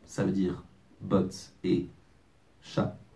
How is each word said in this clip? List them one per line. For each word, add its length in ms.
ça 180
veut 80
dire 320
bottes 540
et 240
Chat. 380